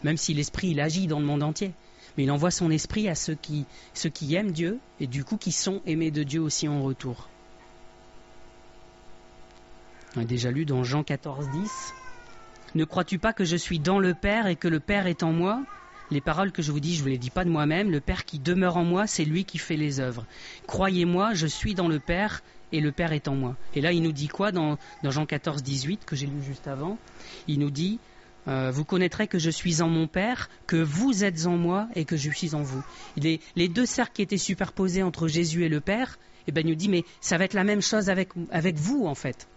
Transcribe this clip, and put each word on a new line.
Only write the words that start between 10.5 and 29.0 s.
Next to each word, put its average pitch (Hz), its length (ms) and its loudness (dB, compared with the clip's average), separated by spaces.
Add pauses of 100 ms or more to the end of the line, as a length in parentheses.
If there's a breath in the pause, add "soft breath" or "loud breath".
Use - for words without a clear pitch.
lu 151 140 0
dans 131 180 2
Jean 139 180 0
quatorze 143 480 -4
dix. « 185 440 -6 (840)
Ne 156 80 4
crois-tu 185 340 -2
pas 220 140 2
que 208 120 0
je 170 120 2
suis 170 240 -2
dans 185 180 4
le 185 160 4
Père 202 320 2
et 175 100 2
que - 120 -2
le 165 100 2
Père 196 300 0
est 170 160 0
en 160 80 4
moi ? 196 320 2 (460)
Les 147 100 2
paroles 170 320 0
que 175 100 -2
je 151 80 0
vous 147 100 0
dis, 165 140 0
je 156 80 -2
vous 135 60 0
les 131 100 0
dis 123 120 -4
pas 180 140 0
de 175 60 4
moi-même. 160 400 2
Le 147 100 2
Père 185 240 -4
qui - 140 -10
demeure 175 380 2
en 175 80 4
moi, 175 240 4
c'est 170 160 0
lui 160 200 2
qui - 140 -8
fait - 180 -4
les 147 220 0
œuvres. 123 280 -4 (400 loud breath)
Croyez-moi, 185 680 2
je 160 120 0
suis 202 280 -2
dans 175 140 2
le 160 100 4
Père 180 440 -2 (300 loud breath)
et 160 80 2
le 151 120 2
Père 165 200 0
est 151 160 -2
en 139 80 0
moi. » 131 200 -2 (180)
Et 143 60 0
là, 160 120 4
il 170 100 4
nous 165 100 2
dit 143 160 -2
quoi 202 220 0
dans, 156 260 2 (260 loud breath)
dans 143 80 0
Jean 147 160 0
quatorze 147 360 -2
dix-huit, 139 420 -2
que - 120 -4
j'ai 139 100 -2
lu 143 160 -4
juste 135 240 -8
avant ? 147 320 -4 (480 loud breath)
Il 147 140 0
nous 147 100 2
dit, 175 300 -2 (480 loud breath)
euh, « 131 240 0
Vous 143 120 0
connaîtrez 185 440 2